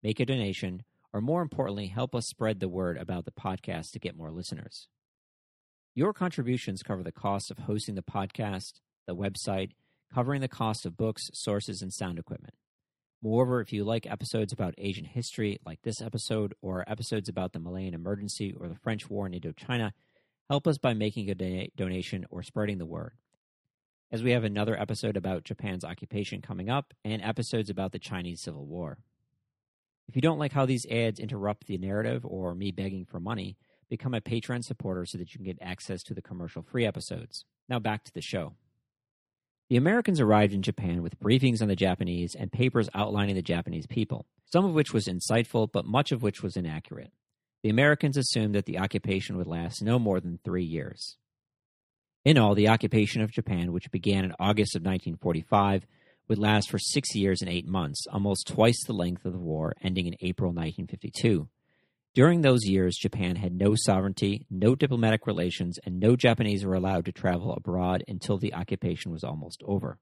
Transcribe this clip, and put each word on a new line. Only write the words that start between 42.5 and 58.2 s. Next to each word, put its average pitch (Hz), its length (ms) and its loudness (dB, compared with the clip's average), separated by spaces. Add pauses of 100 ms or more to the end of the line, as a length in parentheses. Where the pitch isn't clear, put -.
papers 120 420 2
outlining 101 420 2
the 95 60 0
Japanese 85 460 -2
people, - 380 -2 (200)
some 180 200 4
of 180 80 2
which 156 200 4
was 110 140 2
insightful, 110 640 2
but - 140 0
much 131 260 2
of 120 100 0
which 104 220 0
was 95 140 -4
inaccurate. 80 540 -6 (500)
The 107 80 2
Americans 143 480 6
assumed 110 380 2
that 101 100 2
the 87 140 -4
occupation 95 580 -2
would 87 100 -2
last 85 340 -4
no 113 180 4
more 101 200 4
than 87 240 -6
three 90 220 0
years. - 520 -6 (1080)
In 151 120 10
all, 107 180 8
the 104 140 8
occupation 110 520 4
of 110 100 0
Japan, 90 400 -2
which 87 200 -4
began 98 340 2
in 92 140 -4
August 104 360 2
of 82 80 -2
nineteen 92 340 -2
forty-five, 95 680 2 (420)
would 107 120 2
last 107 300 4
for 95 100 0
six - 360 -2
years 98 260 4
and 92 80 -4
eight 87 180 -2
months, 82 440 -2
almost 101 360 0